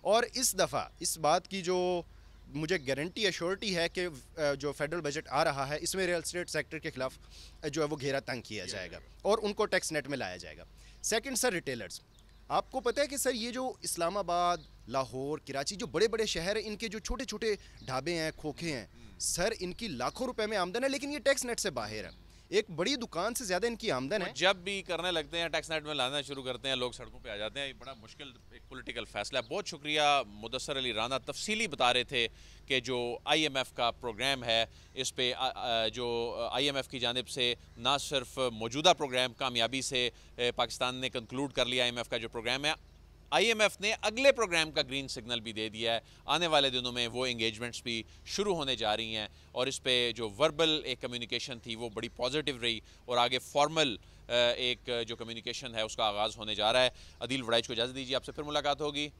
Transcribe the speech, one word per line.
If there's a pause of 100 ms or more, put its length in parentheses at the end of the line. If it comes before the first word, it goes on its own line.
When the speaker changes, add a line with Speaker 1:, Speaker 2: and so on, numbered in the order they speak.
Speaker 1:
और
इस
दफ़ा (100)
इस
बात
की
जो (440)
मुझे
गारंटी,
एश्योरिटी
है
कि,
अ, (280)
जो
फेडरल
बजट
आ
रहा
है,
इसमें
रियल
एस्टेट
सेक्टर
के
खिलाफ, (460)
अ,
जो
है,
वो
घेरा
तंग
किया
जाएगा (260)
और
उनको
टैक्स
नेट
में
लाया
जाएगा। (380)
सेकंड
सर,
रिटेलर्स, (500)
आपको
पता
है
कि
सर,
ये
जो
इस्लामाबाद, (240)
लाहौर,
कराची,
जो
बड़े-बड़े
शहर
हैं,
इनके
जो
छोटे-छोटे (280)
ढाबे
हैं,
खोखे
हैं,
सर,
इनकी
लाखों
रुपए
में
आमदन
है,
लेकिन
ये
टैक्स
नेट
से
बाहर
है। (220)
एक
बड़ी
दुकान
से
ज़्यादा
इनकी
आमदन
Speaker 2:
वो
Speaker 1:
है।
Speaker 2:
जब
भी
करने
लगते
हैं,
टैक्स
नेट
में
लाना
शुरू
करते
हैं,
लोग
सड़कों
पे
आ
जाते
हैं।
ये
बड़ा
मुश्किल (220)
एक
पॉलिटिकल
फैसला
है।
बहुत
शुक्रिया
मुदस्सर
अली
राना,
तफसीली
बता
रहे
थे
कि
जो
आईएमएफ़
का
प्रोग्राम
है, (280)
इस
पे,
अ,
अ,
जो (160)
आईएमएफ़
की
जानिब
से (200)
ना
सिर्फ
मौजूदा
प्रोग्राम
कामयाबी
से,
अ, (280)
पाकिस्तान
ने
कंक्लूड
कर
लिया,
आईएमएफ़
का
जो
प्रोग्राम
है, (580)
आईएमएफ़
ने
अगले
प्रोग्राम
का
ग्रीन
सिग्नल
भी
दे
दिया
है। (260)
आने
वाले
दिनों
में
वो
एंगेजमेंट्स
भी (220)
शुरू
होने
जा
रही
हैं, (260)
और
इस
पे
जो
वर्बल
एक
कम्युनिकेशन
थी,
वो
बड़ी
पॉजिटिव
रही, (260)
और
आगे
फॉर्मल,
अ,
एक
जो
कम्युनिकेशन
है,
उसका
आगाज़
होने
जा
रहा
है। (300)
अदील
वड़ाइच
को
इजाज़त
दीजिए,
आपसे
फिर
मुलाकात
होगी।